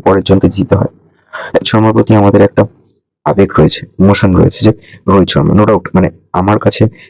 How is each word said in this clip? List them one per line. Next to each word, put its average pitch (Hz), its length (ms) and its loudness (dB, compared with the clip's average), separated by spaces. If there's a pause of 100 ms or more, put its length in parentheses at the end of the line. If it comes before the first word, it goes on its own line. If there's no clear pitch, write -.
পরের 98 240 0
জনকে 98 260 2
জিতে 95 240 -2
হয়। - 120 -4 (600)
রোহিত - 180 -2
শর্মার 110 240 2
প্রতি 110 160 0 (100)
আমাদের 101 260 4
একটা - 140 -2 (680)
আবেগ 95 280 0
রয়েছে, - 240 0 (200)
ইমোশন 98 280 2 (100)
রয়েছে 85 260 0
যে 107 60 2 (400)
রোহিত 95 220 2
শর্মা, - 260 0
no 107 100 4
doubt, 98 160 0 (100)
মানে, 92 140 0 (300)
আমার 98 260 0
কাছে - 180 -2 (260)